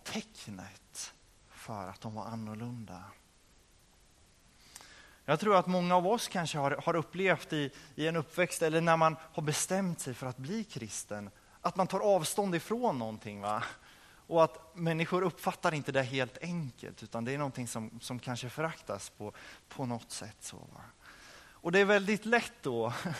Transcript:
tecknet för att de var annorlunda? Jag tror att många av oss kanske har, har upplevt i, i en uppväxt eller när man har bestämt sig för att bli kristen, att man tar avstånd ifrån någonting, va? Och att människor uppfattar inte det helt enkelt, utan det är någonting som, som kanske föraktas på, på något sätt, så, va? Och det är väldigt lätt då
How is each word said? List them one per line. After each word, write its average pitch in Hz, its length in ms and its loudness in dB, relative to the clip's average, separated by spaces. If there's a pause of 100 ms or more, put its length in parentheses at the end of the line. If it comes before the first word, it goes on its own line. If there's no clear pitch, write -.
tecknet - 1080 -12 (360)
för 101 380 -10
att 95 120 -14
de 110 140 -8
var 107 100 -8
annorlunda? 110 800 -8 (2250)
Jag 156 120 4
tror 208 160 6
att 175 100 6
många 180 300 4
av 175 100 4
oss 226 220 2
kanske 165 300 -2
har, 139 260 0
har 170 120 2
upplevt 175 560 0
i, 143 180 -2 (240)
i 151 120 -2
en 165 100 0
uppväxt 170 460 0
eller 160 180 4
när 165 160 6
man 160 240 6
har - 220 -8
bestämt 175 580 0
sig 127 140 -6
för 131 120 -8
att 127 100 -6
bli 190 280 -6
kristen, 104 680 -10 (300)
att 170 160 -2
man 185 100 4
tar 190 140 -2
avstånd 196 540 4
ifrån 208 440 0
någonting, 107 420 -6
va? 107 220 0 (640)
Och 160 180 8
att - 320 -4
människor 165 460 2
uppfattar 175 520 0
inte 143 180 -4
det 135 100 4
helt 127 400 -2
enkelt, 165 600 -6
utan 113 220 -6
det 127 100 -2
är 143 40 -4
någonting 131 300 -4
som, 113 320 -8
som 127 180 -8
kanske 123 300 -6
föraktas 151 640 -6
på, 104 220 -10 (360)
på - 180 -6
något 120 240 -6
sätt, - 300 -12
så, - 160 -14
va? - 260 -18 (680)
Och - 220 -4
det 190 60 8
är 202 60 8
väldigt 202 420 4
lätt 226 360 0
då 117 300 0 (280)